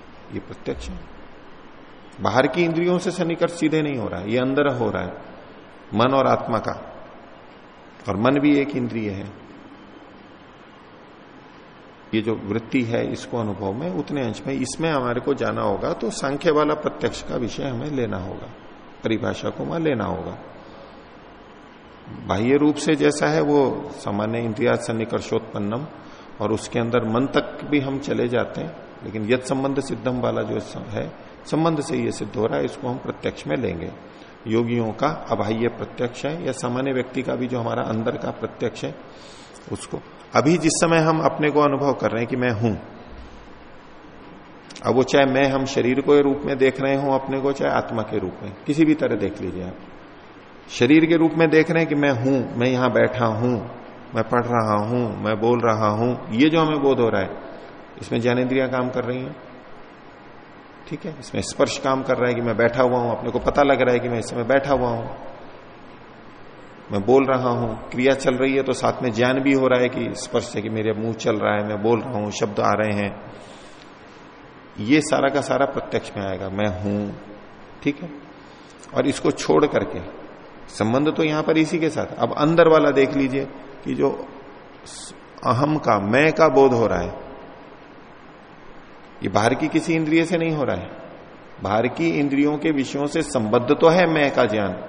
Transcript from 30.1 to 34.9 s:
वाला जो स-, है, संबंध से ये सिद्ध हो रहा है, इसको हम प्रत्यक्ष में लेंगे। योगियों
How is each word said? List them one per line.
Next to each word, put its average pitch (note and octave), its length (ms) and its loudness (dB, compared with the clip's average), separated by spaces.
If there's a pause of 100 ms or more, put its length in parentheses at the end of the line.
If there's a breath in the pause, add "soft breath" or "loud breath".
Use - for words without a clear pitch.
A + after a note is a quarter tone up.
वाला A2+ 220 -2
जो A2 180 -4
स-, - 160 -14 (120)
है, A2 180 -6 (400 loud breath)
संबंध D#3+ 340 0
से C3 160 -4
ये A#2 160 0
सिद्ध G#2+ 240 -8
हो A2 100 0
रहा C#3+ 120 -2
है, C#3 60 0
इसको B2+ 240 -6
हम B2+ 100 -4
प्रत्यक्ष - 480 -8
में D3+ 100 -2
लेंगे। F2+ 340 -4 (560 loud breath)
योगियों A#2 460 0